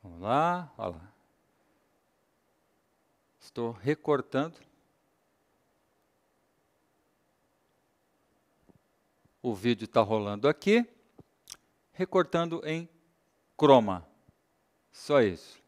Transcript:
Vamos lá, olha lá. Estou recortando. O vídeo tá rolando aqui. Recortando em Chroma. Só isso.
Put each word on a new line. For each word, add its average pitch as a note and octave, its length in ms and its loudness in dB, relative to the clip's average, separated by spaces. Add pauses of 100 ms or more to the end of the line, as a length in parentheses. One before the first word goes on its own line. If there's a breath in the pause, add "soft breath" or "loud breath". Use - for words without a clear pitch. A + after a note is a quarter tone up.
Vamos F2 180 -18
lá, D3+ 560 -4
olha G2+ 180 -8
lá. F2 200 -20 (2250)
Estou A#2 320 -8
recortando. C#3+ 840 -4 (4000)
O B2 100 -2
vídeo G#2+ 340 -2
tá A2+ 140 2
rolando G#2 460 -2
aqui. A3 400 0 (1040)
Recortando E3+ 760 -2
em E3 220 -8 (680)
Chroma. A2+ 480 6 (840)
Só D3 300 2
isso. F#2 460 -2